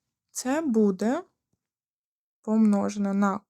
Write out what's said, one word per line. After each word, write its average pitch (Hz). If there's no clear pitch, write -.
Це 277
буде 220
помножено 202
на 196